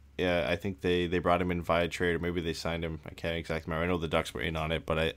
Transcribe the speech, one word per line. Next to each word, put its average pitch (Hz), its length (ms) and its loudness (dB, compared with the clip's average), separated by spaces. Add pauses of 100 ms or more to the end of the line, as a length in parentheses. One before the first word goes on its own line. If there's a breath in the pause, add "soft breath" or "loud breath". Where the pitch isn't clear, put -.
(180)
Uh, 87 300 4
I 87 80 2
think 98 240 -6
they, 87 280 2
they 87 100 2
brought 87 240 4
him 90 80 0
in 87 100 0
via 82 280 2
trade, 87 260 0
or 82 40 0
maybe 87 220 -2
they 80 140 -2
signed 82 280 -4
him. 80 220 -6
I - 80 -14
can't 85 240 -4
exactly 80 340 -6
remember. 80 140 0
I 90 100 2
know 82 60 0
the 82 80 -2
Ducks 80 240 0
were - 80 -6
in 80 160 -2
on 78 160 -2
it, 78 140 -4
but 80 120 0
I, 80 180 2